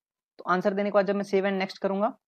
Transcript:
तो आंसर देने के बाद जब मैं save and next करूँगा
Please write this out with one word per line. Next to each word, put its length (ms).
तो 100
आंसर 260
देने 160
के 40
बाद 120
जब 100
मैं 80
save 200
and 180
next 160
करूँगा 500